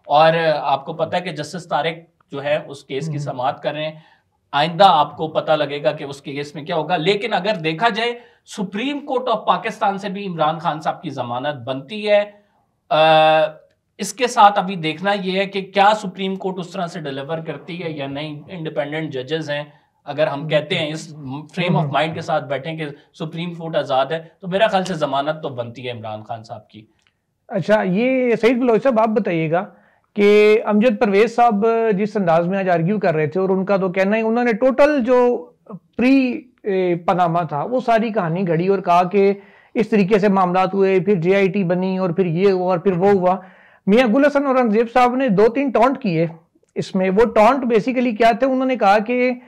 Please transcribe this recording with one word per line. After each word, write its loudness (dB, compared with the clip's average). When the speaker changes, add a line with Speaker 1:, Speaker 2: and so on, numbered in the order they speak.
Speaker 1:
और 4
आपको -2
पता -4
है -4
कि -8
जस्टिस -10
तारिक -4
जो -10
है, -2
उस -16
केस -8
की -6
Speaker 2:
हम्म। -6
Speaker 1:
समाअत -4
कर -4
रहे -6
हैं। -12
आइंदा 2
आपको 2
पता 0
लगेगा -2
कि -6
उस -12
केस -10
में -12
क्या -6
होगा। -2
लेकिन -2
अगर -2
देखा -2
जाए, -4
सुप्रीम -6
कोर्ट -4
of 0
पाकिस्तान 0
से -8
भी -8
इमरान -2
खान -4
साहब -6
की -8
जमानत -6
बनती -10
है। 0
अ, 4
इसके -4
साथ 6
अभी -2
देखना -2
यह -2
है 0
कि -6
क्या 4
सुप्रीम -6
कोर्ट -6
उस -10
तरह -6
से -12
deliver -8
करती -10
है -8
या -8
नहीं। -10
Independent -6
judges -6
हैं, -8
अगर 0
हम -6
कहते 0
हैं -2
इस -12
frame -2
of 2
Speaker 2:
हम्म। 0
Speaker 1:
mind 0
के -10
साथ -2
बैठें -8
कि -6
सुप्रीम -8
कोर्ट -8
आज़ाद -2
है, -8
तो -12
मेरा 2
ख्याल 0
से -6
जमानत -2
तो -6
बनती -10
है -8
इमरान -10
खान -12
साहब -16
की। -20
Speaker 2:
अच्छा, 0
ये 0
सईद 0
बलोच 2
साहब, 2
आप 4
बताइएगा -2
कि 6
अमजद 2
परवेज 2
साहब 2
जिस -2
अंदाज 2
में -2
आज -2
argue 0
कर 0
रहे 0
थे, -4
और 0
उनका 0
तो 0
कहना 0
है, 0
उन्होंने 0
total 4
जो 2
pre, 0
ए, 0
पनामा 2
था, -6
वो -2
सारी 0
कहानी -2
घड़ी 0
और 2
कहा 4
कि 2
इस 0
तरीके 4
से 2
मामलात 2
हुए, 2
फिर 2
जेआईटी 2
बनी -2
और -2
फिर 0
ये 2
हुआ 0
और 0
फिर 0
वो 2
हुआ। 2
मियां 4
गुल 4
हसन 2
औरंगजेब 2
साहब 2
ने 0
दो 4
तीन -2
taunt 2
किए 0
इसमें। -2
वो 4
taunt 4
basically 0
क्या 4
थे? -2
उन्होंने 0
कहा 4
कि -2